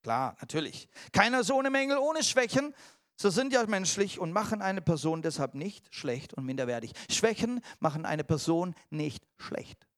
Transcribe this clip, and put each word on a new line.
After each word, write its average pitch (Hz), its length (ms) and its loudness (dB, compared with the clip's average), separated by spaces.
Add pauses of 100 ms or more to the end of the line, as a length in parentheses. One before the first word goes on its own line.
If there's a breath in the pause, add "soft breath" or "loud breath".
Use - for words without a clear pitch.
Klar, 117 380 -2
natürlich. - 480 -6 (240 loud breath)
Keiner 233 280 6
ist 214 120 0
ohne 269 180 2
Mängel, 269 280 2
ohne 302 260 0
Schwächen. 262 500 2 (420 loud breath)
So 202 140 2
sind 254 240 0
ja 247 140 4
menschlich 196 520 0
und 165 120 -2
machen 208 320 -2
eine 190 180 -2
Person 160 400 2
deshalb 151 320 -2
nicht 165 400 -10
schlecht 131 400 -6
und 135 120 -6
minderwertig. 123 480 -4 (160 loud breath)
Schwächen 233 520 2 (180 loud breath)
machen 156 260 0
eine 156 180 -2
Person 165 500 0 (160 loud breath)
nicht 151 340 -4 (140)
schlecht. - 500 -10 (100)